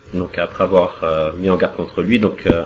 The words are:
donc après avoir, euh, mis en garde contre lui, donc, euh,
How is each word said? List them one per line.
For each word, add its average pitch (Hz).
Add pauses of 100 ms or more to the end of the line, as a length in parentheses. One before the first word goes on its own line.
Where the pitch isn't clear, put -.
(140)
donc 90
après 87
avoir, 90
euh, 80
mis 95
en 92
garde 87
contre 85
lui, 110
donc, 104
euh, 85